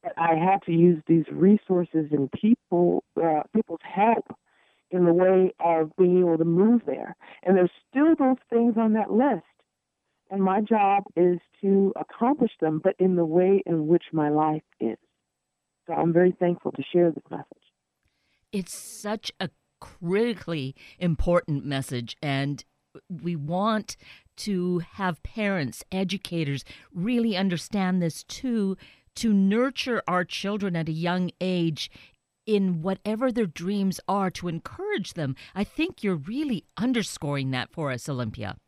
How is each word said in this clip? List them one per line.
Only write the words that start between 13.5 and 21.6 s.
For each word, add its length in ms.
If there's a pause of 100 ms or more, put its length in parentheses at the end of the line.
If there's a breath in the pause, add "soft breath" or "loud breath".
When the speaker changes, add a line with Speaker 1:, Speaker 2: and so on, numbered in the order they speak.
Speaker 1:
in 220
which 260
my 160
life 340 (160)
is. 180 (880)
So 60
I'm 200
very 180
thankful 400
to 120 (100)
share 180
this 200
message. 140 (1040)
Speaker 2:
It's 240
such 640
a 100 (300)
critically 960 (240 loud breath)
important 680